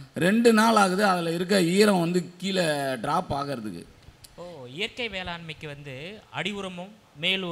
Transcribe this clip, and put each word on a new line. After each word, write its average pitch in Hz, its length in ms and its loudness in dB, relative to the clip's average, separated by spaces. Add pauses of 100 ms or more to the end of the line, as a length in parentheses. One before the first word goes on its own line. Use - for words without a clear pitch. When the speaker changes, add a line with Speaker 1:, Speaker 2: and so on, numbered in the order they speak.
(240)
Speaker 1:
ரெண்டு 226 340 6
நாள் 220 240 6
ஆகுது 190 280 2
அதுல 175 260 0
இருக்க 185 220 2 (180)
ஈரம் 202 280 6
வந்து 175 160 0 (200)
கீழே 185 240 0 (400)
டிராப் 160 340 -2
ஆகிறதுக்கு. 113 440 -8 (580)
Speaker 2:
ஓ, - 20 -14 (340)
இயற்கை 226 380 -8
வேளாண்மைக்கு 170 600 -10
வந்து 139 200 -14 (440)
அடி 170 200 -4
உரமும் 185 320 -10 (320)
மேல் 190 300 0